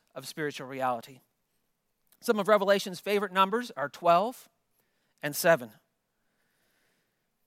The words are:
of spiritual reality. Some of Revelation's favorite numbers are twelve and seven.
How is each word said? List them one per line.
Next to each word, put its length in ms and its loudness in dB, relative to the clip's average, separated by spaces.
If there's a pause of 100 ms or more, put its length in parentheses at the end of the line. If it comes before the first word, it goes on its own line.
(140)
of 120 -14
spiritual 400 -8
reality. 540 -6 (1000)
Some 180 0
of 100 -2
Revelation's 500 2
favorite 340 -2
numbers 440 0
are 120 -4
twelve 600 2 (760)
and 140 -6
seven. 340 2 (1800)